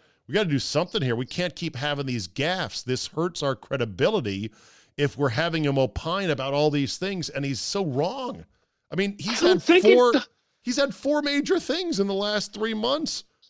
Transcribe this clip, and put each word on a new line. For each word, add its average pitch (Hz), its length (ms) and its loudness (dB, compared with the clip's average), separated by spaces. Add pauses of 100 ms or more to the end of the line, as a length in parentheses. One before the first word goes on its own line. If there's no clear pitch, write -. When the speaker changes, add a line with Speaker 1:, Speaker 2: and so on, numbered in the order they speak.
(280)
Speaker 1:
we 127 60 -12
gotta 196 160 0
do 139 100 2
something 170 440 -2
here. 123 120 0
We 120 120 -4
can't 180 280 -6
keep 165 200 -8
having 139 320 -4
these 117 200 -4
gaffes. 156 560 -4
This 123 240 -4
hurts 170 360 -4
our 135 120 0
credibility 113 960 -2 (460)
if 143 200 -2
we're 139 120 2
having 160 360 -2
him 139 120 2
opine 170 520 -2
about 139 240 -2
all 147 180 4
these 143 260 0
things, 190 320 -4
and 139 140 -6
he's 139 160 -4
so - 260 -4
wrong." 185 600 -4 (460)
I 151 40 -8
mean, 202 240 0
he's 220 240 -4
Speaker 2:
I 349 40 6
don't 370 100 8
Speaker 1:
had 262 60 -2
Speaker 2:
think 349 220 8
it's 240 100 10
Speaker 1:
four, 247 180 8
Speaker 2:
the 254 120 2 (360)
Speaker 1:
he's 247 160 -4
had 285 180 0
four 294 280 0
major 285 360 2
things 330 400 -2
in 196 80 2
the 196 60 -2
last 208 400 -2
three 220 220 -2
months 262 480 -2 (260)